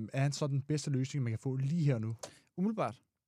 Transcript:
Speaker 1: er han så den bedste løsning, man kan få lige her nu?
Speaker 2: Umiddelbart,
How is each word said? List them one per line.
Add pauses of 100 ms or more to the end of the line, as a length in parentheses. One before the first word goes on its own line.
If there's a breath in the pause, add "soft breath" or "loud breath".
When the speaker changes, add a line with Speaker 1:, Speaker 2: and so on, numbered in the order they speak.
(120)
Speaker 1:
er
han
så
den
bedste
løsning,
man
kan
få
lige
her
nu? (400 loud breath)
Speaker 2:
Umiddelbart, (260)